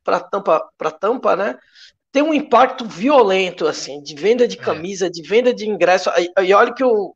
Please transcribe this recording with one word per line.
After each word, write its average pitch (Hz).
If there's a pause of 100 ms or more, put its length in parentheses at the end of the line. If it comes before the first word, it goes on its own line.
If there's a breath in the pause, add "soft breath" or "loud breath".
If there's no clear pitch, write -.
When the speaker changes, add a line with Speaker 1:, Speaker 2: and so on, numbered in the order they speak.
Speaker 1:
pra 180
Tampa, 190
pra -
Tampa, 220
né? 220 (540 soft breath)
Tem 277
um 311
impacto 254
violento, 190
assim, 147
de 156
venda 220
de 185
Speaker 2:
É. -
Speaker 1:
camisa, 175
de 170
venda 233
de 202
ingresso. 185
E, 175
e 185
olha 233
que 269
o, 208